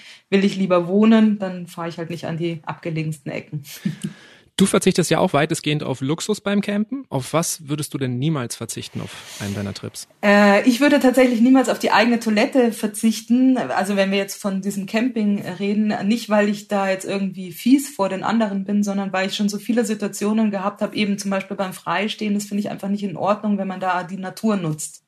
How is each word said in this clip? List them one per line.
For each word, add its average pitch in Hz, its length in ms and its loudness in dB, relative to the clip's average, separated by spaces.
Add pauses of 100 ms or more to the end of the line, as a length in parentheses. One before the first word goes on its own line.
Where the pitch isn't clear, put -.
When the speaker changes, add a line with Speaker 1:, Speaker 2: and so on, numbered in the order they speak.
(280)
Speaker 1:
Will 190 160 4
ich 196 120 2
lieber 180 320 2
wohnen, 214 500 6
dann 180 280 -6
fahre 170 220 -8
ich 170 100 -10
halt 165 120 -6
nicht 170 160 -8
an 165 100 -4
die 165 300 -4
abgelegensten 156 640 -6
Ecken. - 380 -8
<laughs> - 640 -8 (240)
Speaker 2:
Du 196 100 6
verzichtest 185 440 2
ja 156 80 2
auch 185 140 2
weitestgehend 151 500 0
auf - 180 -4
Luxus 160 400 -2
beim 202 200 -2
Campen. 214 480 -4
Auf 131 240 -6
was 160 360 -2
würdest 147 240 -6
du 143 60 -6
denn 127 220 -2
niemals 139 340 -2
verzichten 113 460 -10
auf 101 100 -8 (300)
einem 101 160 -6
deiner 101 180 -6
Trips? - 320 -14 (160)
Speaker 1:
Äh, 202 460 6
ich 233 120 4
würde 285 200 4
tatsächlich 254 400 4
niemals 254 280 6
auf 175 120 -2
die - 100 0
eigene 233 300 4
Toilette 233 500 2
verzichten. 233 880 2
Also 190 380 -2
wenn 196 160 2
wir 202 60 2
jetzt 196 220 -4
von 190 200 -4
diesem 196 260 -4
Camping 214 580 0 (140)
reden, 208 340 0 (140)
nicht 226 240 0
weil 208 180 4
ich 208 200 -4
da 196 200 0
jetzt 190 160 -2
irgendwie 190 460 -6
fies 262 460 2
vor 190 120 0
den 190 140 -4
anderen 202 420 0
bin, 208 200 0
sondern 196 280 -4
weil 190 140 0
ich 196 80 -6
schon 208 140 0
so 202 100 -6
viele 233 260 0
Situationen 208 680 0
gehabt 202 300 -4
habe, 202 120 -4
eben 202 240 0
zum 196 140 -4
Beispiel 190 240 -4
beim 190 160 -4
Freistehen. 202 640 -4
Das 202 100 -4
finde 202 160 -6
ich 202 100 -4
einfach - 180 -8
nicht 202 140 -2
in 190 140 -6
Ordnung, 208 420 0
wenn 190 80 -4
man 190 140 -8
da 180 240 -2
die 180 140 -12
Natur 185 360 -2
nutzt. 160 540 -6